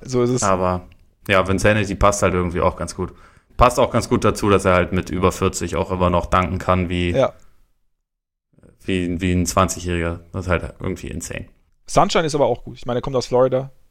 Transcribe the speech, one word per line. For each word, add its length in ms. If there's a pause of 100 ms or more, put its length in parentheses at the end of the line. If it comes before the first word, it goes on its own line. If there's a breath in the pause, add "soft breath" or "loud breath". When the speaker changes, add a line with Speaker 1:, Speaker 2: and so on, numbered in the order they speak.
Speaker 1:
So 200
ist 80
es. 120
Speaker 2:
Aber 460 (400)
ja, 180
Vinsanity 480
passt 280
halt 120
irgendwie 280
auch 140
ganz 200
gut. 160 (460 soft breath)
Passt 200
auch 140
ganz 160
gut 160
dazu, 260
dass 140
er 100
halt 180
mit 180
über 200
vierzig 460
auch 160
immer 180
noch 160
danken 320
kann, 300
wie 240
Speaker 1:
Ja. 200 (1500)
Speaker 2:
wie, 360
wie 120
ein 140
zwanzigjähriger. 720 (120)
Das 140
ist 40
halt 300
irgendwie 280
insane. 380 (400)
Speaker 1:
Sunshine 400
ist 80
aber 120
auch 180
gut. 140
Ich 80
meine, 120
er 40
kommt 140
aus 100
Florida, 440 (200)